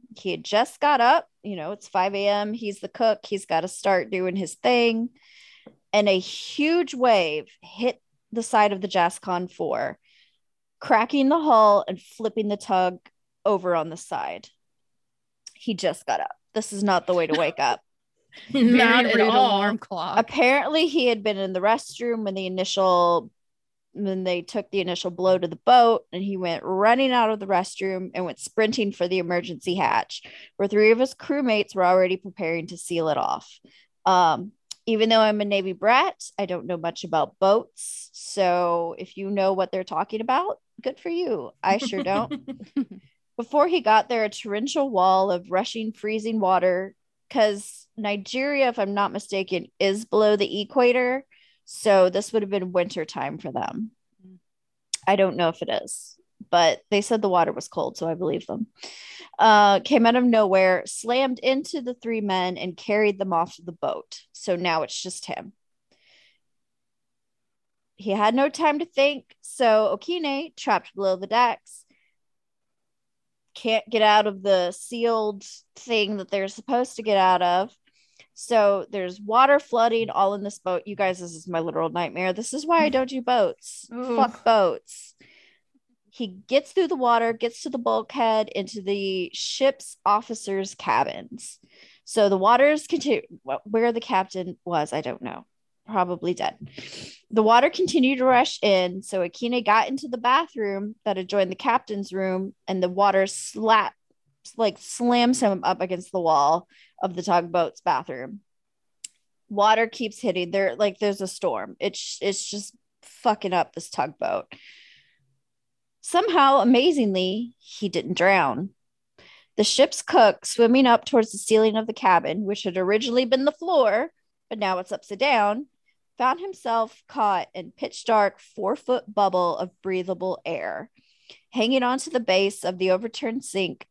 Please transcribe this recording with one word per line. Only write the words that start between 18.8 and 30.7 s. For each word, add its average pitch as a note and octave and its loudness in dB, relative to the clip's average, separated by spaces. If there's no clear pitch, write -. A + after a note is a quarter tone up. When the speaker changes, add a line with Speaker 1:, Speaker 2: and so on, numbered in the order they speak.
Speaker 3:
Very A3+ 2
Speaker 2:
at A3 2
Speaker 3:
rude A3 4
Speaker 2:
all. B3 6
Speaker 3:
alarm G3+ 0
clock. F3+ -4
Speaker 1:
Apparently, C#4 2
he C#4 0
had A3 0
been G#3 -2
in F#3+ -4
the F#3 -2
restroom A3+ -2
when G3 -4
the F#3+ -6
initial, F#3 2
when F#3+ -4
they F3+ -2
took G3+ -8
the G3 -2
initial F3 -4
blow F#3 2
to F3 -2
the D#3+ -10
boat, A#3+ 6
and F3+ -6
he G3 -4
went E3+ -4
running A#3 2
out A#3 2
of G#3+ -4
the G3 -12
restroom F#3+ -4
and F3+ -4
went D#3 -10
sprinting A3 -2
for F3+ -4
the F#3 0
emergency F3 -4
hatch, - -2
where G3 -2
three G#3+ 4